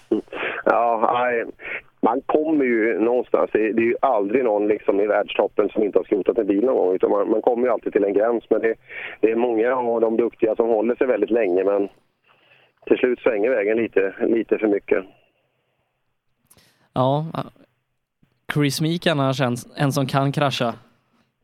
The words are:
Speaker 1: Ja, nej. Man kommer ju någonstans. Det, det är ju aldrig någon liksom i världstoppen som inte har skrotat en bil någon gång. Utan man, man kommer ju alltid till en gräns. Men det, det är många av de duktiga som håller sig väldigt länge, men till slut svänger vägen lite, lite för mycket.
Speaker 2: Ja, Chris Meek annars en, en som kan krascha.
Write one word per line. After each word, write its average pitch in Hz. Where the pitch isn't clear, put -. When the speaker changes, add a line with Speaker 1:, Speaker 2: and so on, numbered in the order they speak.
Speaker 1:
Ja, 113
nej. 120
Man 120
kommer 151
ju 113
någonstans. 110
Det, 110
det 110
är 113
ju 117
aldrig 120
någon 104
liksom 104
i 104
världstoppen 104
som 110
inte 95
har 87
skrotat 98
en 107
bil 101
någon 127
gång. 92
Utan 107
man, 101
man 110
kommer 120
ju 120
alltid 95
till 101
en 101
gräns. 110
Men 110
det, 113
det 110
är 113
många 117
av 117
de 113
duktiga 110
som 117
håller 117
sig 139
väldigt 104
länge, 95
men 101
till 117
slut 123
svänger 113
vägen 110
lite, 98
lite 110
för 107
mycket. 98
Speaker 2:
Ja, 139
Chris 143
Meek 165
annars 139
en, 120
en 143
som 139
kan 139
krascha. 131